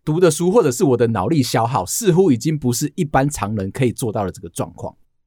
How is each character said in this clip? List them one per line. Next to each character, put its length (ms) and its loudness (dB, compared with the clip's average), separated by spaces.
读 160 -2
的 120 6
书 200 0
或 120 6
者 80 2
是 120 -2
我 140 4
的 100 4
脑 200 -2
力 160 2
消 240 0
耗， 180 -2
似 260 0
乎 200 4
已 60 4
经 200 -2
不 160 -2
是 220 -4
一 100 -2
般 240 0
常 260 -6
人 160 -4
可 140 -2
以 60 0
做 200 -6
到 140 -4
的 60 -6
这 100 -18
个 80 -14
状 240 -10
况。 220 -14